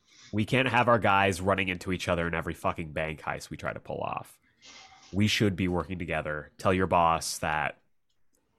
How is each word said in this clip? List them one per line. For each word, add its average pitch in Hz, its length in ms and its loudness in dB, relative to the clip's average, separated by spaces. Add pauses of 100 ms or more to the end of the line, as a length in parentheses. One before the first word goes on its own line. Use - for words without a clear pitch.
(340)
we 107 100 0
can't 127 240 0
have 117 220 4
our 117 100 6
guys 98 400 4
running 95 300 0
into 90 240 -6
each 87 160 -2
other 85 180 0
in 85 60 -2
every 82 220 -4
fucking 87 360 -6
bank 78 300 -6
heist - 280 -8
we 73 60 -10
try - 160 -6
to - 80 -12
pull - 220 -8
off. - 360 -8 (760)
We 104 140 2
should 104 280 2
be 92 140 0
working 87 280 -4
together. 78 600 -6
Tell 98 160 2
your 92 140 4
boss 82 500 4
that 76 400 -2 (800)